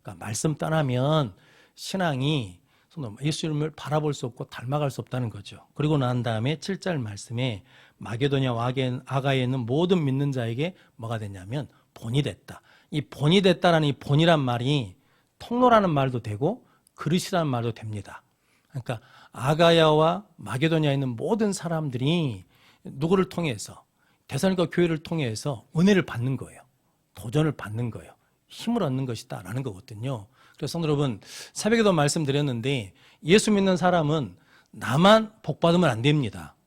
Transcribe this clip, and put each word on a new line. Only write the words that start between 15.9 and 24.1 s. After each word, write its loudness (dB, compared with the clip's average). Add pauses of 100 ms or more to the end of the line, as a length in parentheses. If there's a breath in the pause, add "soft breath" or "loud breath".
되고 -4 (280 soft breath)
그릇이라는 -2
말도 -2
됩니다. -12 (460)
그러니까 -10 (320 loud breath)
아가야와 4 (100)
마게도냐에 0
있는 -2
모든 0
사람들이 -2 (380 soft breath)
누구를 0
통해서? -6 (420)